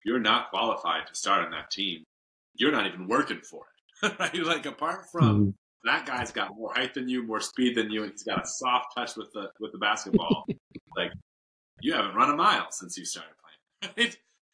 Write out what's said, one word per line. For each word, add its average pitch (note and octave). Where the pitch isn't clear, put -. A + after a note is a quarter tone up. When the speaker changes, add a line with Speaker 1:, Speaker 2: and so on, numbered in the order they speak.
Speaker 1:
you're A#2+
not A2
qualified F#2+
to -
start G2
on D#2
that D#2+
team. F2
You're C#3+
not G#2+
even F2+
working C3
for -
<laughs> G#3
Right? E3+
Like, D#3+
apart D#3
from E3
Speaker 2:
Mm-hmm. G2+
Speaker 1:
that D#3
guy's B2
got G2+
more A2
height B2+
than B2+
you, B2+
more A2
speed B2
than G#2+
you, G#2+
and G2
he's -
got G2
a -
soft B2+
touch A#2+
with G#2+
the, G2
with G#2+
the G2
basketball. G2+
Speaker 2:
<laughs> -
Speaker 1:
Like, F2
you D#3
haven't F#3+
run C3
a D3
mile E3
since -
you F2+
started -
playing, -
<laughs> -
right? A#3